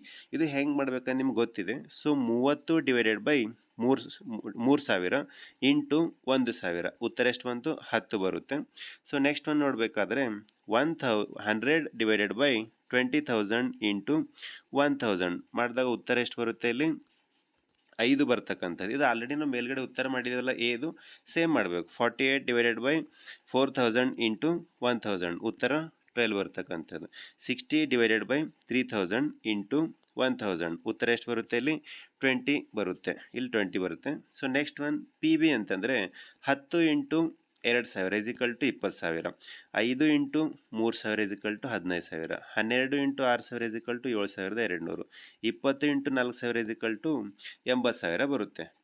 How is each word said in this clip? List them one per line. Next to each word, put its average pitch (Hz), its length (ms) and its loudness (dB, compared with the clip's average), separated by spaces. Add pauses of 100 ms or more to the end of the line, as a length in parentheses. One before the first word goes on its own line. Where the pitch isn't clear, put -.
(320)
ಇದು 143 120 0 (100)
ಹೆಂಗ್ 143 240 0
ಮಾಡ್ಬೇಕಂತ 131 440 -2
ನಿಮ್ಗೆ 127 200 0
ಗೊತ್ತಿದೆ. 110 340 -2 (240)
So - 80 0 (200)
ಮೂವತ್ತು 139 460 2 (140)
divided 110 400 4
by 147 100 4 (400)
ಮೂರು, 123 240 2 (640)
ಮೂರು 143 180 4
ಸಾವಿರ 95 320 0 (560)
into 147 280 2 (280)
ಒಂದು 127 260 2
ಸಾವಿರ, 87 340 -4 (200)
ಉತ್ತರ 120 200 0
ಎಷ್ಟು 123 220 0
ಬಂತು? 120 220 -4 (200)
ಹತ್ತು - 280 -2
ಬರುತ್ತೆ. 92 380 -2 (480)
So 143 220 0
ನೆಕ್ಸ್ಟ್ 147 220 0
ಒನ್ 151 180 2
ನೋಡ್ಬೇಕಾದ್ರೆ 113 580 0 (440)
ಒನ್ 131 240 2 (100)
thou-, 110 260 2 (180)
ಹಂಡ್ರೆಡ್ 123 400 2 (140)
divided 104 420 4
by 143 100 4 (380)
twenty 127 380 2
thousand 113 400 2 (200)
into 104 260 0 (580)
ಒನ್ 143 300 4
ತೌಸಂಡ್ 90 360 2 (200)
ಮಾಡಿದಾಗ 120 380 0
ಉತ್ತರ 120 220 0
ಎಷ್ಟು 120 220 -2
ಬರುತ್ತೆ 117 320 -2
ಇಲ್ಲಿ? 139 160 0 (1120)
ಐದು 135 280 4
ಬರ್ತಕ್ಕಂಥದ್ದು. 95 680 -2
ಇದು 143 140 0
already 120 300 -2
ನಾವು 147 140 -2
ಮೇಲ್ಗಡೆ 123 340 -4
ಉತ್ತರ 131 200 -4
ಮಾಡಿದೀವಲ್ಲ, 127 440 -2 (140)
ಎದು 120 220 -2 (440)
ಸೇಮ್ 165 220 2
ಮಾಡ್ಬೇಕು. 87 340 2 (100)
ಫಾರ್ಟಿ 120 340 2
ಏಟ್ 135 180 0
divided 117 360 4
by 143 80 2 (580)
four 131 140 4 (120)
thousand 123 320 4 (160)
into 113 240 2 (300)
ಒನ್ 123 200 2
ತೌಸಂಡ್, 90 400 -2 (100)
ಉತ್ತರ 120 220 -2 (420)
ಟ್ವೆಲ್ವ್ 110 260 0
ಬರ್ತಕ್ಕಂಥದ್ದು. 85 680 -8 (380)
ಸಿಕ್ಸ್ಟಿ 143 340 0 (140)
divided 110 360 4
by 139 100 2 (280)
three 123 240 2
thousand 107 340 0 (280)
into 104 260 0 (360)
ಒನ್ 127 220 2
ತೌಸಂಡ್, 85 380 -2 (140)
ಉತ್ತರ 113 260 0
ಎಷ್ಟು - 140 -10
ಬರುತ್ತೆ 117 300 -2
ಇಲ್ಲಿ? 147 140 0 (460)
ಟ್ವೆಂಟಿ 131 360 2 (180)
ಬರುತ್ತೆ. 92 380 -2 (220)
ಇಲ್ಲಿ 123 200 -6
ಟ್ವೆಂಟಿ 101 240 0
ಬರುತ್ತೆ. 90 340 -4 (220)
So 131 220 -6
ನೆಕ್ಸ್ಟ್ 147 240 -2
ಒನ್ 147 160 -2 (240)
ಪಿ 160 160 2
ಬಿ 156 220 4
ಅಂತಂದ್ರೆ 101 400 0 (500)
ಹತ್ತು 143 320 0 (140)
into 147 260 0 (440)
ಎರಡು 120 240 2
ಸಾವಿರ 95 300 -2
ಇಸ್ 107 120 -2
ಈಕ್ವಲ್ 120 300 -2
ಟು 147 60 2
ಇಪ್ಪತ್ತು 101 320 -2
ಸಾವಿರ. 82 280 -2 (560)
ಐದು 127 220 2 (120)
into 143 240 0 (320)
ಮೂರು 113 240 0
ಸಾವಿರ 107 280 -2
is 98 100 -4
equal 107 280 -4
to 139 100 -6
ಹದಿನೈದು 87 340 -2
ಸಾವಿರ. 82 260 -6 (200)
ಹನ್ನೆರಡು 127 440 0
into 139 340 0
ಆರು 120 120 2
ಸಾವಿರ 120 260 -6
is 107 100 -6
equal 120 260 -6
to 135 80 -4
ಏಳು 101 220 0
ಸಾವಿರದ 101 320 -4
ಎರಡು 87 200 -4
ನೂರು. 85 180 -6 (400)
ಇಪ್ಪತ್ತು 135 420 0
into 139 320 0
ನಾಲ್ಕು 123 200 -2
ಸಾವಿರ 120 240 -2
is 110 120 -4
equal 113 280 -4
to 160 100 -2 (600)
ಎಂಬತ್ತು 120 300 0
ಸಾವಿರ 90 220 0
ಬರುತ್ತೆ. 123 400 -4 (200)